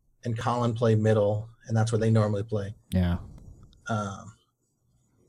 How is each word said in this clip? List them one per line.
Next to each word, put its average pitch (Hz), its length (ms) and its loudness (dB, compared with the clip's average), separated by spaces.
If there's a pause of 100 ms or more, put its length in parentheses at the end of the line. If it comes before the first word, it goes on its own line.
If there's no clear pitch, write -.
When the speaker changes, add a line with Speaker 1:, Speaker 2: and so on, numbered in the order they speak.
(260)
Speaker 1:
and 113 120 -4
Colin 120 360 0
play 113 220 2
middle, 107 520 2 (200)
and 113 100 0
that's 113 160 2
where 107 60 0
they 110 120 2
normally 107 320 2
play. 101 320 -6 (160)
Speaker 2:
Yeah. 90 280 2 (680)
Speaker 1:
Um, 104 460 -8 (960)